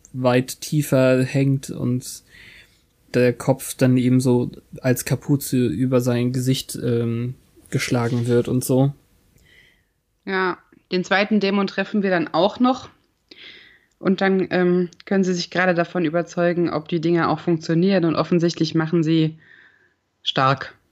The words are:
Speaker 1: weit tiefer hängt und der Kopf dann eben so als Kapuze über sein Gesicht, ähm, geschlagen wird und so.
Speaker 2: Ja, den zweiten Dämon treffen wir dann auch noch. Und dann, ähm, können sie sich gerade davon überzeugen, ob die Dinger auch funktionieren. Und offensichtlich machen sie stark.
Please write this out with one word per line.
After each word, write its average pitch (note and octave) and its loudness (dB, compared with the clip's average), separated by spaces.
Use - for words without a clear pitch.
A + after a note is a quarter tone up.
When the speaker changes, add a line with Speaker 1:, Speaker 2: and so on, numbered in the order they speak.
Speaker 1:
weit B2+ 0
tiefer C3 2
hängt C3+ 0
und - -6
der B2 2
Kopf - -4
dann B2+ 4
eben B2+ 2
so B2 0
als B2+ 0
Kapuze C3+ 0
über B2+ 0
sein B2 0
Gesicht, C3 -2
ähm, A#2 -2
geschlagen A#2+ -2
wird A#2+ 2
und B2+ -2
so. C3+ 2
Speaker 2:
Ja, F#3+ -2
den F#3 0
zweiten G3+ 2
Dämon G3 0
treffen G3 -2
wir G3 2
dann F3 0
auch F3+ 0
noch. B3+ 0
Und F#3 0
dann, F#3+ 0
ähm, F3+ 0
können G3 0
sie F#3 0
sich F3 -6
gerade F#3 0
davon E3+ -2
überzeugen, E3+ 0
ob D#3 -6
die E3+ -2
Dinger E3 0
auch D#3+ -2
funktionieren. E3+ 0
Und E3 0
offensichtlich E3 0
machen D#3+ 0
sie D#3+ 0
stark. - -2